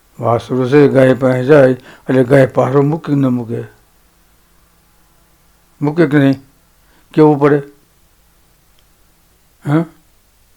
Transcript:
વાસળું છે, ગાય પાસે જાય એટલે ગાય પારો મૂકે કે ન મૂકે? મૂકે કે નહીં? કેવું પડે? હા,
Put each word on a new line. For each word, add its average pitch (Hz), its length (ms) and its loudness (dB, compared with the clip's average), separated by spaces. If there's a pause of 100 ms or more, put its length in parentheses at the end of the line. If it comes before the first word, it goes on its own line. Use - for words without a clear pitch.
(200)
વાસળું 123 480 -4
છે, 143 200 4
ગાય 131 260 2
પાસે 127 300 -2
જાય 139 240 4
એટલે 131 560 -4
ગાય 135 220 2
પારો 127 360 -2
મૂકે 151 300 -4
કે 139 60 -2
ન 139 80 0
મૂકે? 120 360 -6 (2250)
મૂકે 156 260 -2
કે 143 120 -2
નહીં? 135 220 0 (720)
કેવું 151 240 2
પડે? 143 240 0 (2000)
હા, 160 200 -2 (720)